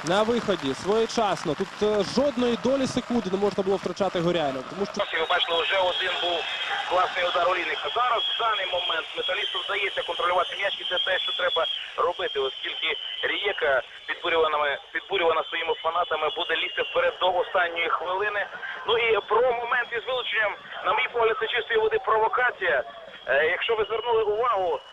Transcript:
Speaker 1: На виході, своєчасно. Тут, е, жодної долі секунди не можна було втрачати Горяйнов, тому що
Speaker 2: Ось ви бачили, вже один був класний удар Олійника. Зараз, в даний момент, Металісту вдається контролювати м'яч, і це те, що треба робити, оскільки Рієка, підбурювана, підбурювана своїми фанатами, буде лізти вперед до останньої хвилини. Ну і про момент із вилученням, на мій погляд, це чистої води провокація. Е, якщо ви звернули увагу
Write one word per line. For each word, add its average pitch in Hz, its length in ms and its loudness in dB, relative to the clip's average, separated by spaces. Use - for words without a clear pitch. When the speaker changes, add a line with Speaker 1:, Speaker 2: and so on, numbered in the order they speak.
Speaker 1:
На 185 200 4
виході, 196 500 0
своєчасно. 202 800 0
Тут, 196 120 -4
е, 208 220 2
жодної 247 480 2
долі 262 240 2
секунди 240 440 -2
не 190 60 0
можна 202 260 0
було 190 140 2
втрачати 185 420 -2
Горяйнов, 156 500 0
тому 180 160 -4
що 208 180 -4
Speaker 2:
Ось - 100 -4
ви 160 120 0
бачили, 165 380 2
вже 190 140 2
один 185 360 2
був 170 160 0
класний 180 400 2
удар 175 200 2
Олійника. 160 460 -2
Зараз, 240 280 2
в - 160 -2
даний 214 260 0
момент, 175 420 -2
Металісту 185 480 -2
вдається 196 380 -2
контролювати 175 520 0
м'яч, 190 260 -2
і - 80 -10
це 180 160 0
те, 185 140 0
що 202 180 -2
треба 170 280 0
робити, 160 420 -2
оскільки 156 500 -4
Рієка, 160 580 0
підбурювана, 151 680 2
підбурювана 165 520 0
своїми 165 300 -2
фанатами, 160 640 0
буде 165 200 -2
лізти 175 260 -2
вперед 170 380 2
до 180 140 2
останньої 170 560 0
хвилини. 190 580 -2
Ну 233 100 4
і 226 320 4
про 214 120 4
момент 240 460 2
із 202 100 -6
вилученням, 220 460 0
на 180 80 2
мій - 200 0
погляд, 226 260 4
це 220 80 -2
чистої 226 320 0
води 220 200 2
провокація. 214 840 2
Е, 139 180 4
якщо 190 300 0
ви 214 80 0
звернули 226 400 2
увагу 208 560 2